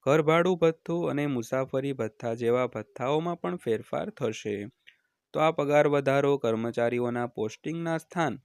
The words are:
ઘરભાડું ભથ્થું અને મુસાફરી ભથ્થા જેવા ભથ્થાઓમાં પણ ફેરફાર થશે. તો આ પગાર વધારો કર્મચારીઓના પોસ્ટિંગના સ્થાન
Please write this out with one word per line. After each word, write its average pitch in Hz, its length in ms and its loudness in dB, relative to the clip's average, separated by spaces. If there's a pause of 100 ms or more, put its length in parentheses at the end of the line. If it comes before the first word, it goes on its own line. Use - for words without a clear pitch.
ઘરભાડું 160 500 4
ભથ્થું 165 540 0
અને 143 160 -2
મુસાફરી 135 680 -2
ભથ્થા 117 420 -6
જેવા 120 320 2
ભથ્થાઓમાં 147 760 -4
પણ 180 160 -4
ફેરફાર 139 540 -4
થશે. 110 460 -4 (800)
તો - 60 -2
આ 156 100 4
પગાર 147 380 4
વધારો 139 500 2
કર્મચારીઓના 120 880 0
પોસ્ટિંગના 160 720 -4
સ્થાન 156 360 -2 (100)